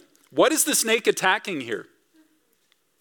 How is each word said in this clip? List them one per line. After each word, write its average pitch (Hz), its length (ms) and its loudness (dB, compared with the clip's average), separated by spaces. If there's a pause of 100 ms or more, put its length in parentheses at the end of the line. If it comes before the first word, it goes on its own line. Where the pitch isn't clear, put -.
(320)
What 233 220 4
is 311 100 0
the 285 120 -2
snake 226 300 0
attacking 190 540 0
here? 113 280 -8 (1120)